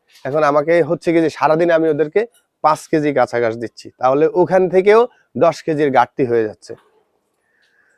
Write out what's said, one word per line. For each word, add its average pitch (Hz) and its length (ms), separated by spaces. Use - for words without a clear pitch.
এখন 143 180
আমাকে 151 400
হচ্ছে 165 300
কি 165 80
যে 160 100
সারাদিনে 160 420
আমি 160 160
ওদেরকে 156 380
পাঁচ 151 260
কেজি 151 240
কাঁচা 123 280
ঘাস 113 160
দিচ্ছি, - 420
তাহলে 143 360
ওখান 180 340
থেকেও 202 400
দশ 156 240
কেজির 151 300
ঘাটতি 127 320
হয়ে 117 200
যাচ্ছে। 107 300